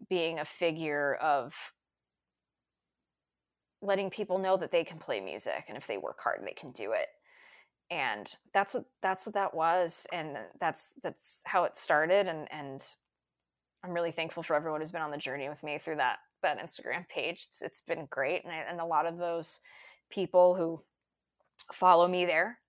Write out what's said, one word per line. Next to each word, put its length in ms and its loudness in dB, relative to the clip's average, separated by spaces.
being 300 0
a 60 -4
figure 720 0
of 380 0
letting 280 0
people 280 -2
know 180 4
that 140 -6
they 140 4
can 140 -12
play 220 -4
music, 480 -6
and 80 -12
if 100 -10
they 120 -4
work 240 -8
hard, 220 -2
they 80 -8
can 200 -14
do 200 -6
it. 160 0
And 380 -4
that's 220 2
what, 100 -4
that's 260 -2
what 80 -10
that 200 0
was. 580 2
And 240 -6
that's, 360 0
that's 420 -2
how 180 4
it 120 -2
started. 500 4
And, 240 -6
and 340 -6
I'm 80 -8
really 180 0
thankful 320 -6
for 140 2
everyone 240 -2
who's 100 -6
been 120 -6
on 100 -4
the 40 -6
journey 320 -6
with 140 -10
me 160 -6
through 180 -6
that, 220 2
that 160 0
Instagram 500 -8
page. 400 -6
It's, 140 -10
it's 200 -8
been 280 -6
great. 320 -2
And 100 -12
I, 40 -8
and 120 -8
a 40 -4
lot 220 2
of 120 -4
those 420 -4
people 460 6
who 260 -2
follow 360 8
me 180 2
there 320 2